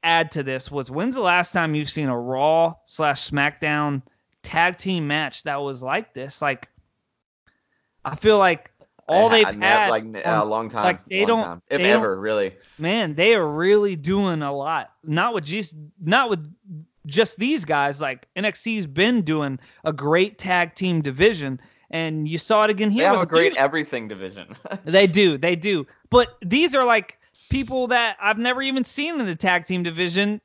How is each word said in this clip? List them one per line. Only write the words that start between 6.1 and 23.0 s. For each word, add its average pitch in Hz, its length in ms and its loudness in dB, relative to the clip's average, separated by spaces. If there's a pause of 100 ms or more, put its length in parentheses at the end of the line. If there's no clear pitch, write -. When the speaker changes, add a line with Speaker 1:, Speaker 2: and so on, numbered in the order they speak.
Speaker 1:
this? 135 260 -12
Like, 139 280 -4 (1400)
I 147 120 -8
feel 214 220 6
like 180 320 2 (360)
all 190 200 6
Speaker 2:
I - 20 6
ha-, - 0 -
Speaker 1:
they've 220 180 6
Speaker 2:
I 190 60 -2
nev-, 190 260 2
Speaker 1:
had 208 120 2
Speaker 2:
like, 110 140 0
n-, 110 200 -12
Speaker 1:
on, 110 160 2
Speaker 2:
a 107 40 2
long 110 240 -2
time, 110 160 -4
Speaker 1:
like, 180 220 0
they 190 140 -4
Speaker 2:
long 208 80 2
Speaker 1:
don't, 226 160 2
Speaker 2:
time. 175 240 -10
If 139 100 -2
Speaker 1:
they - 100 2
don't, 123 80 4
Speaker 2:
ever, 104 220 0
really. 101 360 -2 (240)
Speaker 1:
man, 175 360 -2
they 190 200 4
are 185 120 2
really 190 480 2
doing 170 480 -2
a 139 100 -4
lot. 143 400 -6 (120)
Not 170 300 0
with 180 100 -2
just, 165 300 -6 (280)
not 220 280 2
with 160 240 -6 (520)
just 160 320 0
these 240 260 -2
guys. 143 360 -2
Like, 131 260 -8 (100)
N 190 80 -4
X 208 180 -4
T's 220 240 -4
been 196 360 2
doing 151 360 -2 (260)
a 156 80 -2
great 165 460 0
tag 180 360 -2
team 175 280 0
division, 143 580 0 (300)
and 156 380 -4
you 160 100 -4
saw 214 260 2
it 214 60 4
again 214 180 0
Speaker 2:
They 202 60 0
Speaker 1:
here 214 120 2